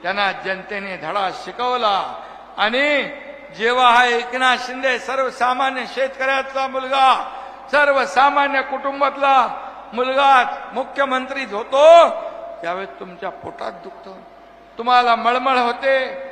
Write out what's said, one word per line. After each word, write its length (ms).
त्यांना 280
जनतेने 640
धडा 320
शिकवला 680
आणि 520
जेव्हा 320
हा 160
एकनाथ 520
शिंदे 420
सर्वसामान्य 840
शेतकऱ्याचा 720
मुलगा, 720
सर्वसामान्य 880
कुटुंबातला 880
मुलगा 500
मुख्यमंत्री 720
होतो, 640
त्यावेळेस 280
तुमच्या 300
पोटात 420
दुखतं, 420
तुम्हाला 380
मळमळ 420
होते 560